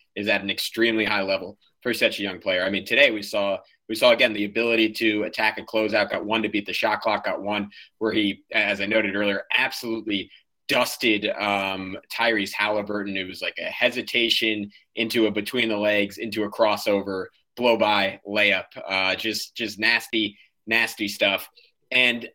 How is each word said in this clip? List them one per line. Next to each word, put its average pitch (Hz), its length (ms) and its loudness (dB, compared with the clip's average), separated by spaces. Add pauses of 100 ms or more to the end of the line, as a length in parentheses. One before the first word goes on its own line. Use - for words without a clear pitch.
(160)
is 101 140 -4
at 101 120 2
an 98 80 -8
extremely 110 540 0
high 101 200 0
level 95 340 -4 (240)
for 120 120 -2
such 113 260 0
a 101 40 -4
young 92 160 -4
player. 92 240 0
I 98 60 0
mean, 98 160 -2
today 127 260 6
we 107 100 -4
saw, 101 360 -2 (320)
we 113 60 -2
saw, 123 160 8
again, 117 200 4
the 104 140 -2
ability 113 480 2
to 107 300 0
attack 107 340 -2
a 101 60 -10
closeout, 107 480 0
got 92 120 -2
one 107 200 0
to 101 60 0
beat 101 160 -2
the 90 80 -6
shot 107 280 0
clock, 104 240 0
got 90 160 -2
one 101 280 -4 (280)
where 107 160 0
he, 101 300 0 (100)
as 104 260 0
I 98 60 -2
noted 104 300 0
earlier, 101 280 0 (100)
absolutely 113 760 -4 (360)
dusted, 120 600 2
um, 98 720 -2 (160)
Tyrese 113 400 0
Halliburton. 104 640 -2
It 92 100 -6
was, 92 140 -12
like, 87 180 -6
a 82 60 -8
hesitation 113 1080 0 (240)
into 113 300 2
a 104 60 4
between 113 360 -2
the 107 100 0
legs, 104 400 0
into 107 260 -4
a 101 80 -4
crossover, 101 760 0 (320)
blow 120 200 4
by 101 480 2
layup, 101 420 2 (200)
uh, 95 280 0
just, - 380 -4
just 104 260 -8
nasty, 110 580 0 (280)
nasty 110 440 -2
stuff. 101 400 0 (420)
And 123 440 2